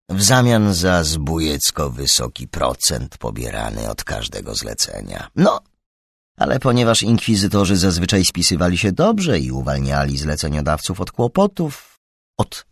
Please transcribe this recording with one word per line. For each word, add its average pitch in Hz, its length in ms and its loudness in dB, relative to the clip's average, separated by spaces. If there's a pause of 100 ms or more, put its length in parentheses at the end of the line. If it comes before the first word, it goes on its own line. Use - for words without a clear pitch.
w 95 140 -2
zamian 117 500 4
za 90 300 2
zbójecko 78 840 -2
wysoki 62 580 -2
procent 62 720 -4
pobierany 55 720 -8
od 53 140 -8
każdego 53 520 -8
zlecenia. 50 800 -8
No, 196 240 4 (800)
ale - 220 2
ponieważ 120 440 2
inkwizytorzy 101 760 2
zazwyczaj 90 480 2
spisywali 90 520 0
się 98 140 2
dobrze 175 480 2
i 64 120 -2
uwalniali 69 640 -2
zleceniodawców 76 840 -2
od 90 100 -6
kłopotów, 160 840 -2 (400)
od - 340 -4